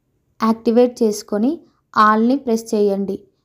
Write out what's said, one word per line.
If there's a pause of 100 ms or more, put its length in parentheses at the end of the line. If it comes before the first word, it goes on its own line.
(400)
యాక్టివేట్
చేసుకొని (420)
ఆల్ని
ప్రెస్
చేయండి. (280)